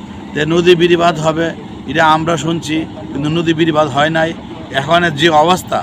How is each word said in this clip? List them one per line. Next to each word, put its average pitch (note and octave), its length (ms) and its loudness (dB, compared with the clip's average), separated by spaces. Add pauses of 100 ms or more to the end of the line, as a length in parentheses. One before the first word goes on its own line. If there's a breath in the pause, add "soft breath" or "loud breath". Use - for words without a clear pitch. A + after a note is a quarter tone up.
(320)
তো C#3 60 -6 (160)
নদী F3 200 4
বিড়ি E3+ 220 4
বাঁধ E3+ 220 2
হবে D#3+ 280 0 (420)
এটা D#3 180 0
আমরা D#3+ 300 2
শুনছি, D#3 400 -4 (340)
কিন্তু C#3+ 260 -4
নদী E3+ 220 0
বিড়ি D#3+ 140 2
বাঁধ D3+ 160 2
হয় C#3+ 220 0
নাই। D#3+ 200 0 (400)
এখন C#3 300 2 (200)
যে E3 80 4
অবস্থা, D#3+ 540 2